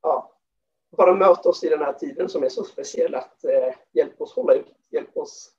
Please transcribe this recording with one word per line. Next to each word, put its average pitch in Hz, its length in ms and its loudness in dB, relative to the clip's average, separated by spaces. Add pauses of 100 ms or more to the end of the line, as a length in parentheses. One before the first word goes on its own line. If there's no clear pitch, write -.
Ja. - 360 -4 (580)
Bara 185 180 6
möt 190 320 4
oss 170 180 0
i 160 40 0
den 151 120 0
här 143 120 -4
tiden 143 360 -8
som 147 140 -4
är 131 60 0
så - 160 -6
speciell, - 500 -6
att, - 300 -10
eh, 131 300 2 (180)
hjälp - 280 -2
oss - 120 -10
hålla 185 220 2
ut, - 200 -6 (160)
hjälp - 260 -8
oss - 420 -12